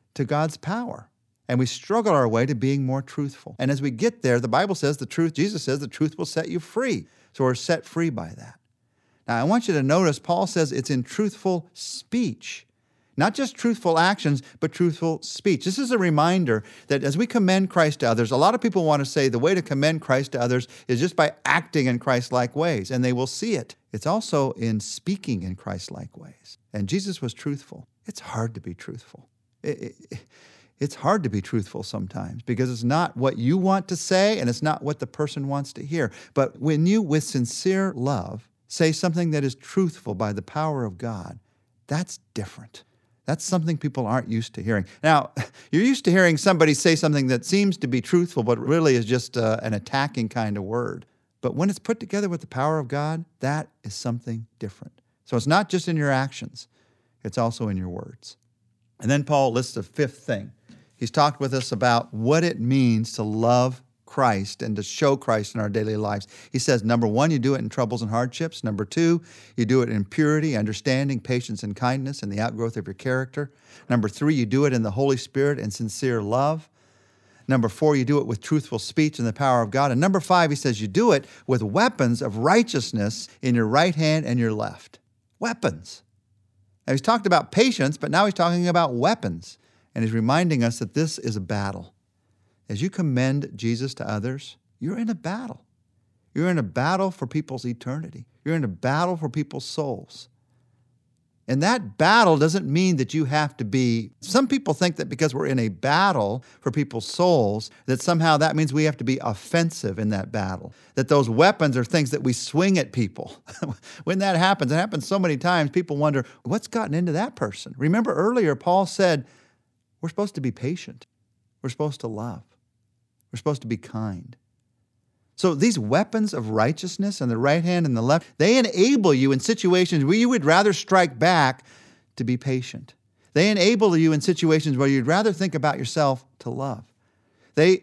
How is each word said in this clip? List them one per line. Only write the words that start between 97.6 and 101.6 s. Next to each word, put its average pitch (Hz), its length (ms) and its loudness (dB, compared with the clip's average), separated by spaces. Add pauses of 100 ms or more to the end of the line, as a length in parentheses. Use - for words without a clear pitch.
eternity. 123 640 -10 (180)
You're 160 120 -2
in 156 80 -2
a 117 40 -2
battle 147 480 -2
for 156 120 -6
people's 139 360 -6
souls. - 640 -8 (1160)
And 135 160 0